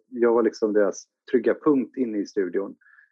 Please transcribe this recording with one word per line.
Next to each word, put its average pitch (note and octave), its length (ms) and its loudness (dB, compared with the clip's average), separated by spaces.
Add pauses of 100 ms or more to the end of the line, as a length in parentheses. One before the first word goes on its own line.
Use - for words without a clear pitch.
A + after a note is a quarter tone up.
jag A#2 260 0
var, A#2 100 2
liksom, G#2+ 300 -2
deras G2+ 300 0 (280)
trygga A2+ 240 2
punkt C3+ 420 0
inne A#2 200 -4
i G2 80 -4
studion. G2 500 -4 (360)